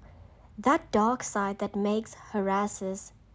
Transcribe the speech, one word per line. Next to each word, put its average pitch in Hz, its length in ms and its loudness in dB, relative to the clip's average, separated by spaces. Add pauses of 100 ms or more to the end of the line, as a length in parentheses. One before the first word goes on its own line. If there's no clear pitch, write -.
(580)
That 302 340 2
dark 226 320 4
side 202 340 -2
that 202 160 -4
makes 208 400 0 (180)
harassers 196 800 -2 (220)